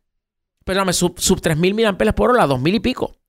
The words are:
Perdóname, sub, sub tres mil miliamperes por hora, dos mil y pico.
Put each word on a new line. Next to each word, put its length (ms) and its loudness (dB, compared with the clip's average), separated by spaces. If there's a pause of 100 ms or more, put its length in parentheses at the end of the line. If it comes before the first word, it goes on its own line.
(640)
Perdóname, 280 -2
sub, 280 -2
sub 200 2
tres 160 0
mil 180 0
miliamperes 400 0
por 160 0
hora, 160 4
dos 140 -2
mil 140 0
y 60 -2
pico. 360 -6 (120)